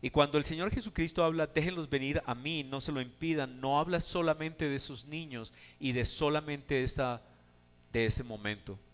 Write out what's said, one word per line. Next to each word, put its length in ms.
Y 80
cuando 260
el 60
Señor 300
Jesucristo 500
habla, 240
"Déjenlos 420
venir 380
a 80
mí, 300
no 160
se 100
lo 100
impidan", 600
no 180
habla 220
solamente 680
de 60
esos 320
niños 460
y 140
de 120
solamente 800
esa, 400
de 140
ese 180
momento. 560